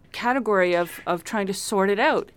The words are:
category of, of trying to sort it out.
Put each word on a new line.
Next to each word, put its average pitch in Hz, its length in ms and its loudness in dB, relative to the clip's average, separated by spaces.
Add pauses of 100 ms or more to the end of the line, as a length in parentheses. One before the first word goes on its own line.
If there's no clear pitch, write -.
(120)
category 214 640 2
of, 170 320 -2
of 175 160 -2
trying 202 240 -4
to 196 60 -2
sort 196 360 0
it 202 100 2
out. 262 380 0